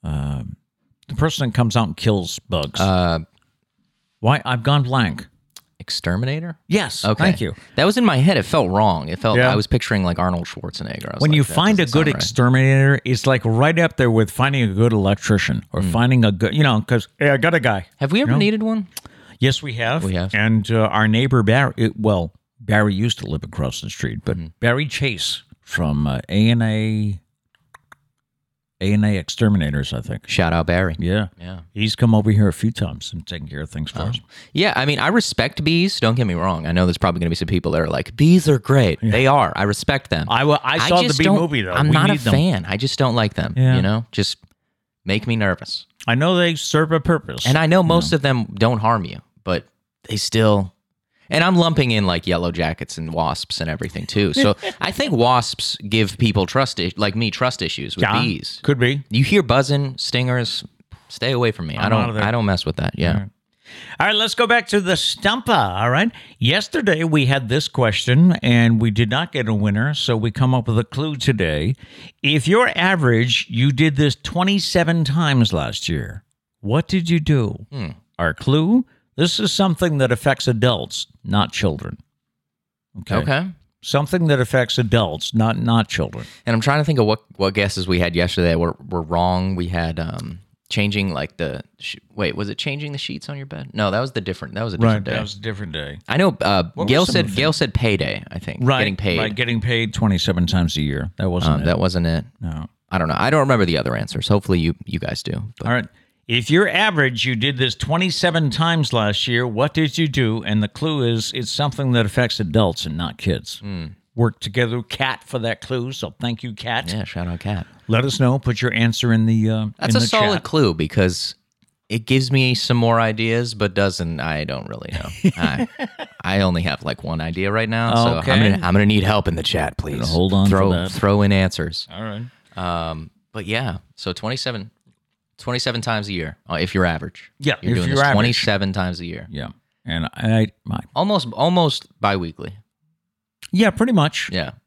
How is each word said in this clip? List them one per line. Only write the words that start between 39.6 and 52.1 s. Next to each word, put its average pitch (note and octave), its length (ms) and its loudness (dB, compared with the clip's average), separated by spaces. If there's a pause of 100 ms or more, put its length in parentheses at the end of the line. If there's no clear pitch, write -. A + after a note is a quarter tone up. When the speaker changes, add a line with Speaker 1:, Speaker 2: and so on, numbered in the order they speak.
Speaker 2:
respect G#2 480 -2
them. D#2+ 180 -2
Speaker 1:
I, A#2 160 2
wa-, D3 200 4
I C3 160 0
Speaker 2:
I B2 80 2
Speaker 1:
saw F3 140 4
the - 60 0
Speaker 2:
just C3+ 100 0
Speaker 1:
bee D#3+ 60 4
Speaker 2:
don't, - 160 6
Speaker 1:
movie, C#3+ 220 -2
though. F2+ 120 -4
Speaker 2:
I'm D3 140 4
Speaker 1:
We D3+ 40 4
Speaker 2:
not D#3 180 4
a D3+ 40 4
Speaker 1:
need D3 80 -2
them. A#2 100 2
Speaker 2:
fan. C3+ 360 2
I G2 80 -2
just C3 220 -4
don't B2+ 160 2
like A2 200 2
them, - 220 -4
Speaker 1:
Yeah. B2+ 200 4
Speaker 2:
you B2+ 60 2
know? A2 280 0
Just - 280 -4 (640)
make G#2 240 -2
me A#2 80 0
nervous. - 500 -4 (220)
Speaker 1:
I A#2+ 80 2
know E3+ 200 2
they E3+ 200 0
serve D#3 340 0
a D#3+ 80 2
purpose, C#3+ 480 -2
Speaker 2:
And C3 100 4
I D#3+ 100 2
know F3+ 160 4
Speaker 1:
you E3+ 40 2
Speaker 2:
most E3 240 2
Speaker 1:
know. E3 60 2
Speaker 2:
of C#3 60 0
them C3 320 2
don't A2 240 2
harm A2+ 260 2
you, - 160 -12 (240)
but F2+ 200 -2 (440)
they A2 80 -4
still, G#2 580 2 (560)
and D3+ 140 2
I'm F#3 120 2
lumping D3+ 360 4
in, G#2 140 2
like, E2+ 200 0